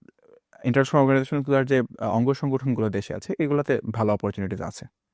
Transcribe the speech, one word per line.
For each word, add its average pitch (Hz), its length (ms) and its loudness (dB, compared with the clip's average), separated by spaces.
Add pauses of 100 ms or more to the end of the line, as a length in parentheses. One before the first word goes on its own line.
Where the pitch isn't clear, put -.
(640)
ইন্টারন্যাশনাল 135 380 2
অর্গানাইজেশনগুলোর 135 600 2
যে, 131 140 2
আহ, 113 300 -2
অঙ্গ 120 240 2
সংগঠনগুলো 131 560 0
দেশে 101 260 -4
আছে, - 240 -8
এগুলোতে 147 420 0 (120)
ভালো 110 200 2
অপরচুনিটিস 98 480 -4
আছে। - 260 -10 (280)